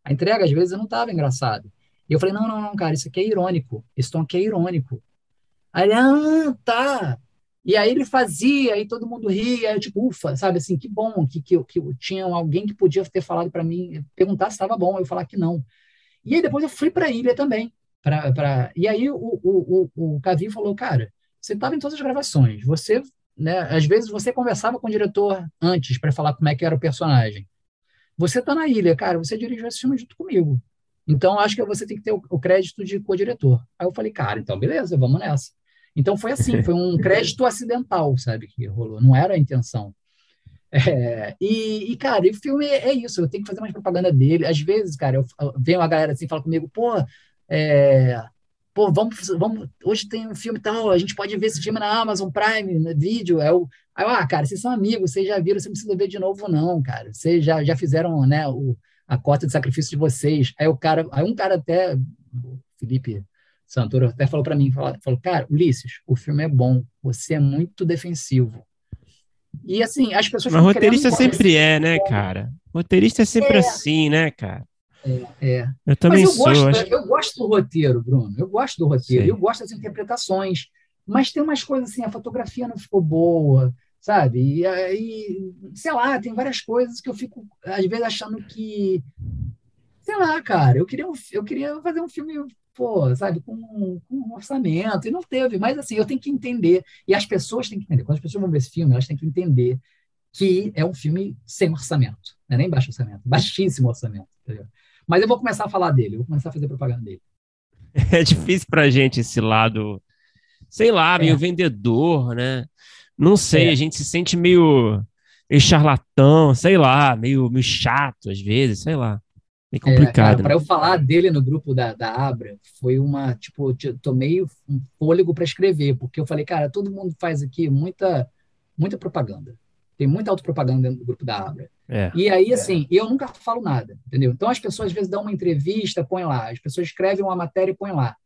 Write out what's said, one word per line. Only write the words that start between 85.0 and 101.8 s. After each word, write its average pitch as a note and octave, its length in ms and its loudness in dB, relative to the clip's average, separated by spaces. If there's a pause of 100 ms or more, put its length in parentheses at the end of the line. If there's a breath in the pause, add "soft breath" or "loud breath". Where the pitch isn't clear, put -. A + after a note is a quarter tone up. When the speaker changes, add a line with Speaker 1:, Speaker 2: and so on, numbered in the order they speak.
Speaker 1:
sei - 160 -6
lá, C4 280 0
tem A3+ 140 -10
várias B3+ 280 -4
coisas A#3+ 400 -4
que - 80 -10
eu B3 40 -8
fico, A3+ 320 -14 (200)
às F#3+ 200 -2
vezes, A3+ 200 -2
achando A3 400 -8
que, G#3 580 -4 (1000)
sei G#4+ 160 -8
lá, D#4+ 240 0
cara, C#3+ 360 2
eu E3 80 2
queria C#4+ 220 -8
um F4 60 -10
fi-, - 220 -16
eu G4 80 -4
queria C#4+ 380 -8
fazer D#4+ 200 -4
um E4+ 60 -8
filme, D#4 260 -12 (400)
pô, G3 420 0
sabe, F3 260 -4
com, A3 640 -8
com B3+ 80 -10
um A#3 180 -8
orçamento, G3+ 720 -4
e A3+ 40 -4
não F4 100 -4
teve, B3+ 360 -2
mas A#3 200 -2
assim, C4+ 180 -10
eu G#3+ 100 2
tenho B3 140 -6
que C#4+ 100 -8
entender, A3+ 540 0 (240 soft breath)
e F#3+ 60 0
as G#3 120 -2
pessoas A3 420 -4
têm G#3 120 -10
que - 60 -12
entender, C#3+ 180 0
quando D3+ 140 -2
as C3+ 40 -8
pessoas G3 200 -8
vão F#3 100 -2
ver D3+ 80 0
esse B2+ 100 -4
filme, D#3+ 240 2
elas C3 140 0
têm D3 100 -6
que D#3 80 -8
entender C3+ 520 0 (540)
que G3 440 0
é D#3 100 0
um F3+ 80 -4
filme F3+ 420 -4 (100)
sem - 260 -2
orçamento, C#3 680 -4 (100)